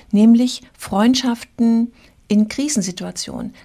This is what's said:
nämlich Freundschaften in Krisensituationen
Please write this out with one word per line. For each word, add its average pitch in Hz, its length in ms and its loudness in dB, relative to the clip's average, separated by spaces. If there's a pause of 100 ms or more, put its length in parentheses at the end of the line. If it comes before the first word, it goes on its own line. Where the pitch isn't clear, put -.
(120)
nämlich 233 500 4 (160)
Freundschaften 233 1120 -2 (400)
in 214 160 2
Krisensituationen 185 1040 -8 (120)